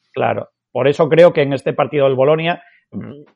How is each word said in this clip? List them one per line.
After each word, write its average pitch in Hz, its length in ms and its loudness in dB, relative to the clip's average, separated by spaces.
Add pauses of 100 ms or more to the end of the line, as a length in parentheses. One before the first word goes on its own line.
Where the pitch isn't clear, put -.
(120)
Claro. 117 360 -4 (280)
Por 131 120 0
eso 147 200 0
creo 160 240 4
que 160 80 -2
en 139 140 0
este 139 180 -4
partido 139 320 -2
del 135 120 0
Bolonia, 160 460 0 (280)
mm, 117 320 -14 (140)